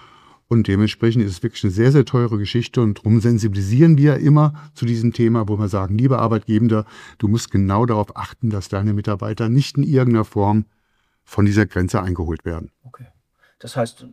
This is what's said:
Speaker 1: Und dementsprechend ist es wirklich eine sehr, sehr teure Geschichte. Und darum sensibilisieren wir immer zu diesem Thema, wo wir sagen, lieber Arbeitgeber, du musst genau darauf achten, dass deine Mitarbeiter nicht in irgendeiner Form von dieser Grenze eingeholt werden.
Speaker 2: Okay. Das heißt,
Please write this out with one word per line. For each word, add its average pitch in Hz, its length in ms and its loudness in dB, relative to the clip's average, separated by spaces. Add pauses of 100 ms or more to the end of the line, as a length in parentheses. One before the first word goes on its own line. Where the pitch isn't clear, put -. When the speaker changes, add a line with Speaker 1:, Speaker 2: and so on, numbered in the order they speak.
(460)
Speaker 1:
Und 113 220 0
dementsprechend 107 560 0
ist 98 60 -4
es 90 120 -12
wirklich - 220 -6
eine 95 80 0
sehr, 113 180 2
sehr 139 140 4
teure 120 320 -2
Geschichte. 117 460 -4
Und 104 160 -2
darum 110 200 2
sensibilisieren 113 800 2
wir 143 220 4
immer 151 340 4 (220)
zu - 100 -8
diesem 117 300 -2
Thema, 117 340 0
wo 104 100 -2
wir 104 100 -2
sagen, 95 280 -2
lieber 127 220 2
Arbeitgeber, 110 640 0 (320)
du 104 120 -2
musst 113 220 -2
genau 98 360 0
darauf 107 280 -2
achten, - 360 -8
dass 101 180 -6
deine 101 240 -2
Mitarbeiter 107 560 -4
nicht 135 300 0
in 143 60 0
irgendeiner 127 420 2
Form 104 400 0 (580)
von 104 220 0
dieser 101 200 2
Grenze 92 360 -2
eingeholt 87 420 -6
werden. 82 260 -10 (140)
Speaker 2:
Okay. 123 220 -20 (520)
Das - 180 -16
heißt, 117 360 -8